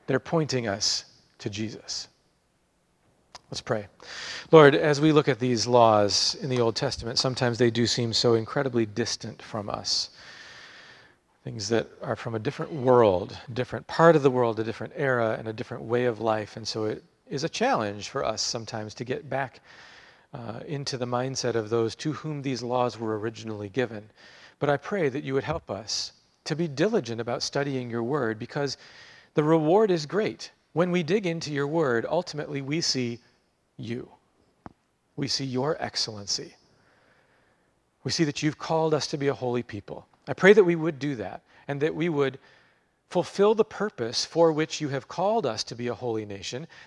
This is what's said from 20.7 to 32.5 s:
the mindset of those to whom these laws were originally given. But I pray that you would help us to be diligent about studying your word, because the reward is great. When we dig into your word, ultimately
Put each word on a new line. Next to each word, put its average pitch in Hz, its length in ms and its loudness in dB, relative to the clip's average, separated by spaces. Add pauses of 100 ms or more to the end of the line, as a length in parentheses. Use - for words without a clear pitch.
the 120 100 -4
mindset 123 480 -2
of 107 140 -2
those 113 280 0
to 156 160 -4
whom 147 280 -8
these 131 220 -4
laws 123 360 0
were 110 200 -4
originally 110 500 -8
given. 110 420 -4 (500)
But 143 100 2
I 143 80 2
pray 175 320 -2
that 151 140 -6
you 135 100 -4
would 135 100 0
help 156 260 -6
us - 420 -8 (320)
to 151 120 -4
be 165 120 -2
diligent 139 520 0
about 120 220 -4
studying 135 480 -4
your 117 120 -2
word, 117 360 -2
because 131 400 -6 (560)
the 151 100 4
reward 165 460 6
is 160 160 0
great. 156 460 -4 (200)
When 175 180 2
we 180 120 2
dig 185 240 0
into 165 260 -4
your 143 140 -2
word, 139 420 0
ultimately 147 540 -4